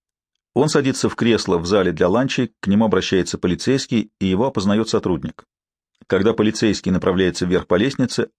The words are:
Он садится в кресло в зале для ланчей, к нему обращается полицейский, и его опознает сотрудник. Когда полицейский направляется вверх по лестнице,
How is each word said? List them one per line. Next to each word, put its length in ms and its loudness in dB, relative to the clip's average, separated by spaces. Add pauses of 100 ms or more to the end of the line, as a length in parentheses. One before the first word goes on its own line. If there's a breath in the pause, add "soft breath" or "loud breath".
(540)
Он 140 2
садится 400 0
в 60 -8
кресло 440 2
в 80 -6
зале 260 2
для 160 2
ланчей, 520 -2
к 60 -12
нему 180 4
обращается 540 0
полицейский, 800 -2
и 80 -2
его 200 0
опознает 420 0
сотрудник. 560 -4 (600)
Когда 280 2
полицейский 560 0
направляется 560 0
вверх 200 -2
по 100 0
лестнице, 520 -2 (100)